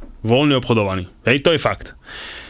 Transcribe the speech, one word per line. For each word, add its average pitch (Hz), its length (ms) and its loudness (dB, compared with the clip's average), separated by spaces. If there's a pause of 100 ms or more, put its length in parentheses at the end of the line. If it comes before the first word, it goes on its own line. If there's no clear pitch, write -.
(220)
voľne 131 360 4
obchodovaný, 101 520 0 (160)
hej, 139 160 2
to 170 120 4
je 147 80 0
fakt. - 320 -4 (560)